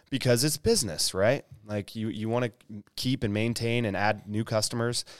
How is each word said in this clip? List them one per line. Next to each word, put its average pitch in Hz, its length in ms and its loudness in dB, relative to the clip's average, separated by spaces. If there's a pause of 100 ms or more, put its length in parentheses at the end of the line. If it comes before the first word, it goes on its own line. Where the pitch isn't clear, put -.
because 123 340 2
it's 151 140 0
business, 160 560 0
right? 107 320 2 (200)
Like, 104 300 -6
you, 110 140 -4
you 107 180 -6
wanna 120 220 0 (480)
keep 127 260 -2
and 104 100 0
maintain 117 520 0
and 98 100 0
add 104 320 0
new 107 160 -2
customers, 117 640 -2 (140)